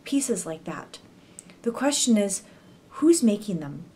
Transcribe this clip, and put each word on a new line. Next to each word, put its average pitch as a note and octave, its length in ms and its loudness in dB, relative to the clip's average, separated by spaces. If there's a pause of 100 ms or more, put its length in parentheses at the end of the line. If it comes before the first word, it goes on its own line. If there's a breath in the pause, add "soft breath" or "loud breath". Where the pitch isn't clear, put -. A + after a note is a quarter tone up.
pieces B3 420 -2
like D#3+ 200 -10
that. - 340 -12 (640 loud breath)
The A#3 80 -2
question B3+ 460 2
is, G3+ 260 0 (460 loud breath)
who's E4 340 4
making G#3 380 0
them? C#3+ 240 -10 (120)